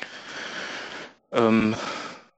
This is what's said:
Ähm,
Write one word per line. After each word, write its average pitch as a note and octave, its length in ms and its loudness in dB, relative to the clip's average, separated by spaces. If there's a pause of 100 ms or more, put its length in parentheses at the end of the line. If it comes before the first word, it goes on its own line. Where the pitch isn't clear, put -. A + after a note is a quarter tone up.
(1300)
Ähm, A2 460 6 (600)